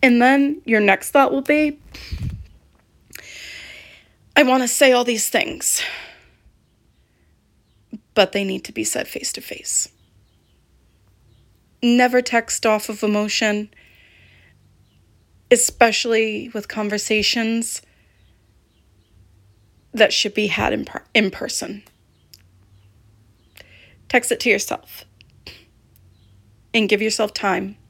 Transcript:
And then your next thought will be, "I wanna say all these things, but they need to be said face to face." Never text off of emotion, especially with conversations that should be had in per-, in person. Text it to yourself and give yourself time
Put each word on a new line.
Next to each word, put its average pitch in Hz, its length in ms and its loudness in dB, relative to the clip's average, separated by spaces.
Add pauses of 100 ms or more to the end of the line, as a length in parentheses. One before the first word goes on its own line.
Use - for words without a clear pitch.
And 240 180 6
then 277 440 4
your 226 140 2
next 202 320 2
thought 277 200 4
will 269 100 -2
be, 294 380 0 (2500)
"I 294 80 8
wanna 254 240 4
say 262 240 4
all 247 120 4
these 233 260 -2
things, - 520 -2 (2250)
but 190 200 2
they 202 100 -2
need 190 220 -6
to - 60 -14
be 220 120 -6
said - 240 -6
face - 260 -10
to - 80 -12
face." - 480 -6 (1900)
Never 247 400 4
text 233 440 -2
off 214 240 0
of 208 140 -8
emotion, 214 720 -2 (1800)
especially 226 1000 2
with 214 180 -8
conversations 214 1120 -2 (2000)
that 220 200 4
should - 200 -2
be 208 140 0
had - 260 -2
in 226 120 -4
per-, - 180 -12 (100)
in 214 180 2
person. - 520 -8 (2250)
Text - 220 0
it - 100 -2
to - 80 0
yourself - 560 -4 (1700)
and 220 140 2
give 202 140 2
yourself 214 320 -2
time 196 440 -4 (120)